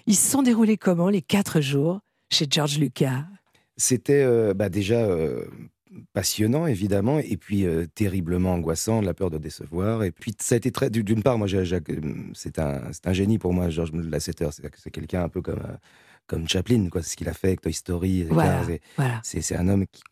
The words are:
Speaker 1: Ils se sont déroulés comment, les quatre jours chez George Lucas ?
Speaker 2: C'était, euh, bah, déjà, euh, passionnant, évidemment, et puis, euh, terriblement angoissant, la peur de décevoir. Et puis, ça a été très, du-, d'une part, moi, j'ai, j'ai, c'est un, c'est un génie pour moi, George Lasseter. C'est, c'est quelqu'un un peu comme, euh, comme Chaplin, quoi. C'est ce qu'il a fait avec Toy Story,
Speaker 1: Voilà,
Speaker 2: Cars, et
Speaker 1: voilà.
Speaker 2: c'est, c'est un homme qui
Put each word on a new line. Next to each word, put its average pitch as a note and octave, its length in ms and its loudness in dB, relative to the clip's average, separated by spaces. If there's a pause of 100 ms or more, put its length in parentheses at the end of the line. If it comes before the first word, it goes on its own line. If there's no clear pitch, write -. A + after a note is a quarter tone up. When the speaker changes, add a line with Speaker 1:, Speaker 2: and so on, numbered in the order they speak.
Speaker 1:
Ils G#3+ 80 4
se - 160 2
sont C#4 120 4
déroulés A3+ 340 4
comment, F3 320 2
les G3+ 120 2
quatre G3 400 0
jours C#3+ 380 0 (340)
chez D#3+ 160 2
George D3 300 0
Lucas ? C3+ 460 0 (520)
Speaker 2:
C'était, C#3 460 2
euh, A#2 320 4
bah, G2+ 140 0
déjà, G2+ 320 2
euh, D#2+ 460 0 (640)
passionnant, B2 540 0
évidemment, G2+ 520 2
et A2+ 180 -2
puis, G2 300 -2
euh, E2 180 0 (100)
terriblement F2+ 600 0
angoissant, E2+ 460 -2
la F#2+ 140 0
peur F#2+ 160 -2
de D#2 80 -4
décevoir. F2 640 -4
Et F2 80 -2
puis, - 260 -8
ça - 160 0
a A#2 40 6
été B2 120 -2
très, - 200 0
du-, A2+ 140 0
d'une G#2+ 180 2
part, B2 140 2
moi, G#2 100 0
j'ai, F#2+ 180 2
j'ai, F2 160 0 (540)
c'est - 240 -10
un, C#2+ 220 -2 (120)
c'est - 160 -12
un F#2 40 2
génie G2 260 2
pour F2 140 0
moi, F2+ 180 2
George D#2+ 220 -2
Lasseter. E2 600 -4
C'est, C#2+ 240 -12
c'est - 140 -18
quelqu'un E2+ 340 -4
un E2 40 -2
peu F2+ 140 -6
comme, D2+ 160 -6
euh, - 160 -8 (540)
comme D#2+ 200 -4
Chaplin, F#2+ 420 2
quoi. F2 120 -4
C'est - 80 -10
ce - 60 -10
qu'il D#2+ 120 -6
a E2 60 -2
fait - 140 -2
avec F#2 120 2
Toy D#2+ 120 -2
Story, F#2 580 -2
Speaker 1:
Voilà, D#3+ 300 4
Speaker 2:
Cars, - 100 -2
et E2 100 -6 (160)
Speaker 1:
voilà. A#2+ 280 -2
Speaker 2:
c'est, - 180 -6
c'est - 140 -4
un F2 120 2
homme G2 220 2
qui - 220 -20